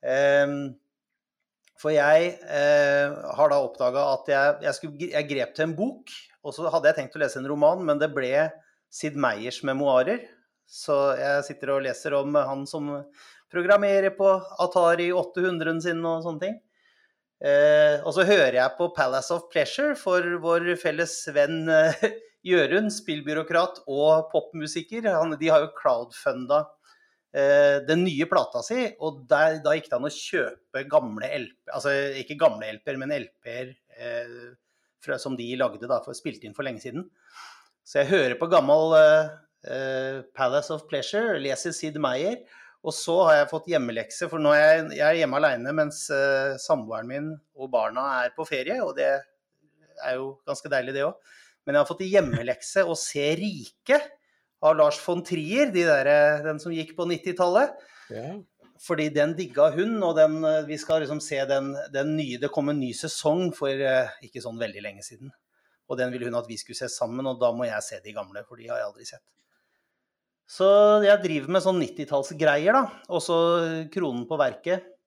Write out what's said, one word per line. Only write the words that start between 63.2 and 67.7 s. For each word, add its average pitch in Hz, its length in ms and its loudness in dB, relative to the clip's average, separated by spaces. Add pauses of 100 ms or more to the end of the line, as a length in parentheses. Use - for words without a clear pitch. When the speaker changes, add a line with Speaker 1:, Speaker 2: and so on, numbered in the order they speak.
Speaker 1:
for, 139 160 -4
eh, 131 380 0 (120)
ikke 127 220 -16
sånn 117 160 -10
veldig 101 240 -8
lenge 101 220 -14
siden. 131 260 -20 (560)
Og 139 80 -8
den 127 160 -4
ville 123 160 -8
hun 120 80 -6
at 117 100 -6
vi 113 140 -14
skulle - 160 -16
se 123 160 -10
sammen, 123 340 -6
og 127 140 -6
da 123 100 2
må 120 140 -4
jeg 107 180 -4